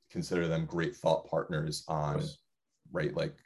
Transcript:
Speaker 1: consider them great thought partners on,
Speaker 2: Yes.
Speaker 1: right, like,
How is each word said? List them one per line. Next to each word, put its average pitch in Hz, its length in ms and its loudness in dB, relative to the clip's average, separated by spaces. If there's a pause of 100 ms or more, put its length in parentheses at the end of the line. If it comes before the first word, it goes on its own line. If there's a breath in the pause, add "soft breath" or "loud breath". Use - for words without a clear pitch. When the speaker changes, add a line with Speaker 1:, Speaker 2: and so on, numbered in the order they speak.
Speaker 1:
consider 85 380 0
them 80 180 2
great 82 300 -2
thought - 340 2
partners 78 580 -2
on, 76 320 0
Speaker 2:
Yes. - 180 -4 (540)
Speaker 1:
right, 76 240 0
like, 78 300 -2